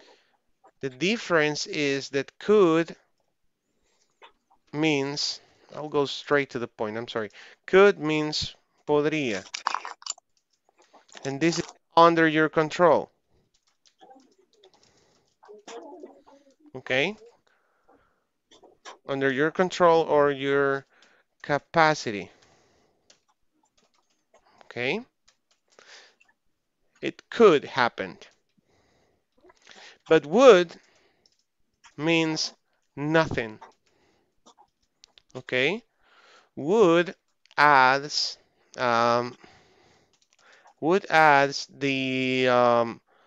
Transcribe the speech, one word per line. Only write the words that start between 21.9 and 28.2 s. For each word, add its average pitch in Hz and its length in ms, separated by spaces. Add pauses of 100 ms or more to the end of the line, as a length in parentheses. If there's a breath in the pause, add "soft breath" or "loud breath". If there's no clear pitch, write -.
Okay? 135 340 (2000 soft breath)
It - 280
could 170 360
happen. 113 520 (1900 soft breath)